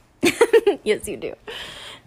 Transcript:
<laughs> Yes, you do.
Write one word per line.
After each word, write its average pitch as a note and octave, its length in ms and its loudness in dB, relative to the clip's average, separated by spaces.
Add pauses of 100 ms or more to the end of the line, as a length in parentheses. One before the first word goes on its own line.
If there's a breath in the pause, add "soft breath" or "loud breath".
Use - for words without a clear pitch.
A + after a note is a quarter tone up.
(220)
<laughs> G#4 600 4
Yes, - 260 -2
you E3 80 -8
do. - 180 -10 (720 loud breath)